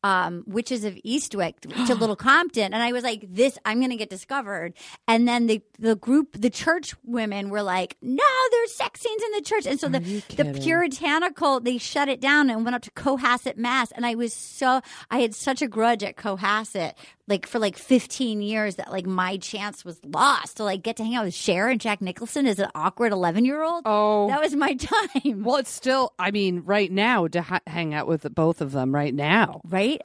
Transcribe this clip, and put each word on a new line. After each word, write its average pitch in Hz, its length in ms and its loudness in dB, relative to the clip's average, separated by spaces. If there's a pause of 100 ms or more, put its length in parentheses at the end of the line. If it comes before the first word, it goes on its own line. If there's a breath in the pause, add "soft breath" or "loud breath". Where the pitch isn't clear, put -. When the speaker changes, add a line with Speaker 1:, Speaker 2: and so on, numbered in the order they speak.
Speaker 1:
um, 180 440 0
Witches 220 380 -4
of 196 80 -4 (120)
Eastwick 220 560 -4
Speaker 2:
<gasps> - 260 -4
Speaker 1:
to 247 80 4
Little 214 200 0
Compton, 269 580 2
and - 80 -6
I 240 120 0
was 247 100 -4
like, 226 240 -4
"This, 220 380 2
I'm 226 160 0
gonna 254 160 0
get 208 120 -8
discovered." 190 640 -6 (340 loud breath)
And 233 200 6
then 240 200 4
the, 220 140 2 (180)
the 226 160 4
group, 262 440 2
the 226 120 2
church 330 420 -2 (100)
women, 214 460 -4
were 208 140 -2
like, 185 380 -2
"No, 269 220 0 (280)
there's 466 220 2
sex - 280 -6
scenes 440 200 -2
in 440 100 -2
the 415 100 -2
church." 415 240 -2
And 277 140 0
so - 80 -4
Speaker 2:
Are - 20 -2
Speaker 1:
the, 170 120 0
Speaker 2:
you 196 280 -4
Speaker 1:
the - 140 -12
Speaker 2:
kidding? 269 200 -2
Speaker 1:
puritanical, 311 960 2
they 240 180 -2
shut 285 300 -2
it 247 140 -2
down 277 280 4
and 226 140 0
went 240 120 0
up 240 80 -6
to - 80 -18
Cohasset, 254 680 0
Mass. 240 340 0
And 240 140 -6
I 233 100 0
was 233 180 -2
so, 254 480 0 (300 loud breath)
I 233 80 0
had 226 160 2
such 254 260 -2
a 285 60 0
grudge 220 360 2
at - 120 -8
Cohasset, 202 800 -2 (340 loud breath)
like, 196 200 0
for, 240 120 -2
like, 208 180 2
fifteen 226 640 2
years 214 340 -2
that, - 160 -10
like, 185 160 -6
my 185 300 -2
chance 202 460 -10
was 170 220 -16
lost 247 520 0
to, 220 60 -6
like, 190 200 -4
get 226 140 -4
to 220 60 -6
hang 226 120 -4
out 220 100 -2
with 170 80 -4
Cher 196 360 0
and 247 120 0
Jack 208 200 -2
Nicholson 233 440 -4
as 202 140 2
an 196 160 0
awkward 196 360 0
eleven-year-old. 254 720 0
Speaker 2:
Oh. 208 440 4
Speaker 1:
That 277 120 2
was 302 140 0
my 294 200 2
<laughs> - 0 -
time. 269 680 0
Speaker 2:
Well, 254 140 2
it's 262 140 -2
still, 262 480 0
I 185 120 0
mean, 190 320 2
right 196 280 2
now 196 360 4
to 170 140 0
ha-, 180 260 -4
hang 160 280 -4
out 151 120 -2
with 160 140 0
the 147 80 -6
both 165 320 2
of 139 100 -4
them 135 240 0
right 143 180 0
now. 156 540 2
Speaker 1:
Right? 190 200 0 (180)